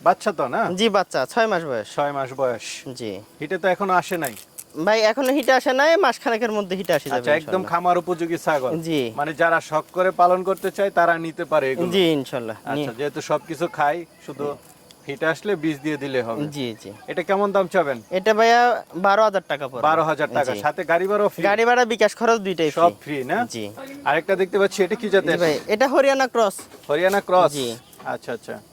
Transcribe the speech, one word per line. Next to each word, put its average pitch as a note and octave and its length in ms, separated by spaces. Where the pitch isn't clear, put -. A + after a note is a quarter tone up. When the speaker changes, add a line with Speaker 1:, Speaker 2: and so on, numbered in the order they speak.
Speaker 1:
বাচ্চা F#3 280
তো D#3+ 160
না? E3+ 140
Speaker 2:
জি, G3 140
বাচ্চা, F#3+ 380
ছয় A3+ 200
মাস F#3+ 180
বয়স। A#2+ 300
Speaker 1:
ছয় C#3+ 180
মাস C3+ 200
বয়স। B2+ 340
Speaker 2:
জি। A#2+ 160
Speaker 1:
হিটে D#3 220
তো G3+ 100
এখনো F#3 240
আসে F3+ 260
নাই? C3+ 160
Speaker 2:
ভাই, G#3+ 160
এখনো A3+ 320
হিটে C#4 200
আসে C4 200
নাই, C#4 240
মাসখানেকের A#3 560
মধ্যে G3+ 240
হিটে F#3 160
আসে D3 160
যাবে B2+ 100
Speaker 1:
আচ্ছা, B2 140
একদম D#3 140
Speaker 2:
ইনশাল্লাহ। F#3 240
Speaker 1:
খামার F3 280
উপযোগী E3+ 380
ছাগল। C#3+ 440
Speaker 2:
জি। D#3+ 200
Speaker 1:
মানে D3 180
যারা E3 260
শখ D3+ 320
করে F#3 180
পালন F#3 340
করতে F#3+ 260
চায়, G3 200
তারা E3+ 280
নিতে E3 260
পারে C#3+ 260
এগুলো। E3+ 220
Speaker 2:
জি, F#3+ 200
ইনশাল্লাহ। A#2+ 440
Speaker 1:
আচ্ছা, - 180
Speaker 2:
নি- C#3 240
Speaker 1:
যেহেতু C#3+ 220
সবকিছু D3+ 480
খায়, D#3 320
শুধু C#3+ 200
হিটে C#3+ 200
আসলে D#3+ 300
বীজ D#3 260
দিয়ে D3+ 140
দিলে C3+ 260
হবে। A2+ 260
Speaker 2:
জি, C#3+ 180
জি। G2 100
Speaker 1:
এটা D3+ 140
কেমন G3+ 300
দাম F#3+ 140
চাবেন? D3+ 320
Speaker 2:
এটা F#3+ 240
ভাইয়া, A#3 260
বারো G3 260
হাজার G3 260
টাকা D3 200
পড়বে। A#2+ 140
Speaker 1:
বারো D#3 220
হাজার C#3 300
টাকা। C3 180
Speaker 2:
জি। G#2 80
Speaker 1:
সাথে D3+ 240
গাড়ি E3+ 220
ভাড়াও G#3 220
ফ্রি? - 140
Speaker 2:
গাড়ি G3+ 220
ভাড়া, A#3+ 200
বিকাশ A3 300
খরচ A3+ 260
দুইটাই E3 300
ফ্রি। E3 100
Speaker 1:
সব F3 200
ফ্রি D3 240
না? D#3 140
Speaker 2:
জি। A2+ 140
Speaker 1:
আরেকটা - 320
দেখতে F#3 220
পাচ্ছি, F#3+ 240
এটা F#3 140
কি G#3 120
জাতের? F3 280
Speaker 2:
জি E3+ 60
ভাই, D#3+ 120
এটা G#3+ 220
হরিয়ানা C4+ 380
ক্রস। A3+ 300
Speaker 1:
হরিয়ানা F#3 320
ক্রস? F#3 320
Speaker 2:
জি। C#3 140
Speaker 1:
আচ্ছা, B2+ 280
আচ্ছা। A#2 240